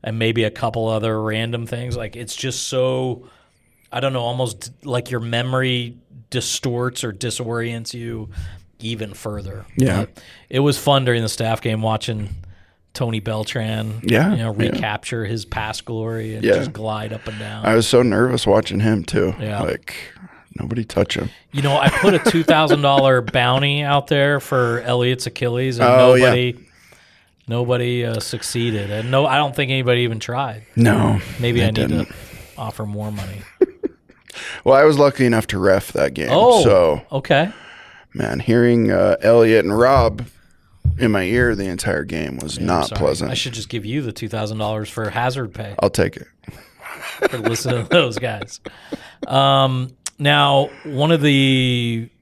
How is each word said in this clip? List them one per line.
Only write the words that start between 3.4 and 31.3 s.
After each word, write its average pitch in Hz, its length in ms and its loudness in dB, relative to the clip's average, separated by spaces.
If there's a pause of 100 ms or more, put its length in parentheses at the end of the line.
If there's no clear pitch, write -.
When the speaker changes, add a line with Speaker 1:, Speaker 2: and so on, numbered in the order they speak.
Speaker 1:
I 123 100 -4
don't 135 100 0
know, 127 100 -4
almost 120 500 -6 (140)
like 123 260 -4
your 120 100 -4
memory 120 760 -2 (320)
distorts 123 760 -4
or 113 80 -4
disorients 117 800 -6
you 117 360 -10 (500)
even 110 340 -8
further. 101 520 -10 (120)
Speaker 2:
Yeah. 98 280 2
Speaker 1:
But - 160 -20 (280)
it 131 100 -2
was 143 180 2
fun 139 280 2
during 120 160 2
the 110 80 -2
staff 113 320 -2
game 110 200 -2
watching 110 480 -4 (640)
Tony 113 280 -4
Beltran, 110 840 -6
Speaker 2:
Yeah, 151 280 2
Speaker 1:
you 185 60 0
know, 110 200 -4
Speaker 2:
yeah. 113 140 0
Speaker 1:
recapture 110 540 -6
his 107 200 -6
past 110 400 -8
glory 110 500 -8
and 110 80 -6
Speaker 2:
Yeah. - 120 4
Speaker 1:
just - 180 -4
glide 107 400 -6
up - 140 -12
and 107 120 -12
down. 107 260 -10
Speaker 2:
I 113 100 4
was 113 120 4
so 123 160 6
nervous 117 420 2
watching 101 360 2
him, 107 240 2
too. 107 340 0
Speaker 1:
Yeah. 104 240 -6
Speaker 2:
Like, - 320 -8 (640)
nobody 113 260 -6
touch - 300 -2
him. - 140 -6 (220)
Speaker 1:
You 143 100 -4
know, 143 160 2
I 139 120 4
put 196 240 4
a 160 60 4
two 165 240 2
thousand 156 380 4
dollar 135 400 4
Speaker 2:
<laughs> 110 120 -10
Speaker 1:
bounty 135 500 2
out 143 240 0
there 143 320 2
for 120 420 0
Elliott's 123 460 0
Achilles, 123 520 -4
and 123 100 4
Speaker 2:
Oh, 127 240 8
yeah. 127 120 6
Speaker 1:
nobody, 123 300 2 (920)
nobody, 120 580 0
uh, 113 140 -4
succeeded. 110 720 -4
And 110 200 -4
no, 135 140 4
I 135 120 2
don't 143 180 0
think 135 160 -2
anybody 123 300 2
even 113 180 -2
tried. 120 440 -6 (120)
Speaker 2:
No, 110 440 4 (200)